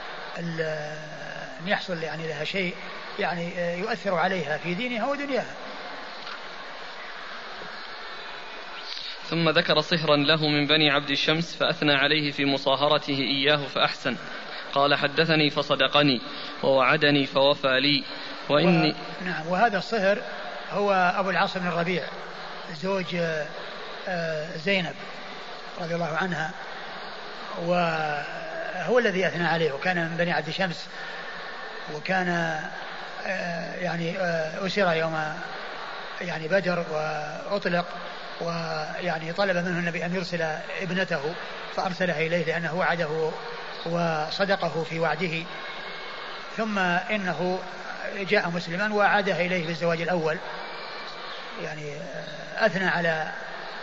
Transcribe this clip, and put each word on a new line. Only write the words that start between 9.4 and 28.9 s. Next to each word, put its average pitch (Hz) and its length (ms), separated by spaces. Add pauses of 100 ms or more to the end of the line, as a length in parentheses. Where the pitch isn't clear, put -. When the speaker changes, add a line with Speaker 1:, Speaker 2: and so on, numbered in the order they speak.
Speaker 2:
ذكر 156 320
صهرا 151 360
له 151 320
من 147 180
بني 151 240
عبد 139 200
الشمس 156 460
فأثنى 151 380
عليه 143 380
في 143 120
مصاهرته 139 760
إياه 139 560
فأحسن. - 420 (560)
قال: 143 220
"حدثني 151 560
فصدقني، 139 720 (420)
ووعدني 139 640
فوفى 135 540
لي، 143 240 (440)
وإني" 160 440
Speaker 1:
و-، - 320
نعم، 160 220
وهذا 196 320
الصهر 202 400 (540)
هو 202 200
أبو 185 380
العاص 180 260
بن 180 120
الربيع 170 360 (800)
زوج، 185 340 (920)
آه، 165 480
زينب 175 380 (840)
رضي 170 140
الله 165 220
عنها، 160 340 (1120)
وهو 165 1400